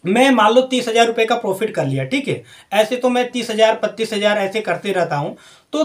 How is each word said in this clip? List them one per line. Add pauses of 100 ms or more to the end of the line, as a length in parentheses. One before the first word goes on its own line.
मैं
मान
लो
तीस
हजार
रुपये
का
profit
कर
लिया,
ठीक
है। (300)
ऐसे
तो
मैं
तीस
हजार,
पच्चीस
हजार
ऐसे
करते
रहता
हूँ। (380)
तो